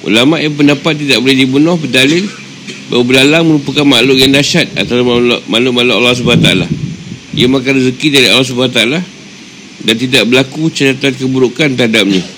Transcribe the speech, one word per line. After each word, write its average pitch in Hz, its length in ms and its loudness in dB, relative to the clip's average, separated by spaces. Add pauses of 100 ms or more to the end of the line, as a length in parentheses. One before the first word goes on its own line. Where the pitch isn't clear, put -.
Ulama' 135 360 2
yang 151 160 -4
pendapat 147 440 0
tidak 131 200 0
boleh 135 160 2
dibunuh 143 400 2
berdalil 143 480 0 (640)
bahawa 123 160 0
belalang 139 400 2
merupakan 143 400 0
makhluk 131 320 4
yang 135 160 2
dahsyat 143 400 0
antara 120 320 -2
makhluk, 120 400 0
makhluk-makhluk 123 560 0
Allah 123 160 2
Subhanahu 117 240 2
Wa 104 80 4
Taala. 87 180 0 (720)
Ia 113 80 2
makan 131 320 0
rezeki 131 320 0
dari 139 240 2
Allah 127 120 2
Subhanahu 123 280 -2
Wa 123 80 -2
Taala 135 180 0 (840)
dan 113 160 0
tidak 131 240 0
berlaku 131 360 0 (120)
catatan 135 400 -2
keburukan 131 640 0
terhadapnya. 101 480 0 (120)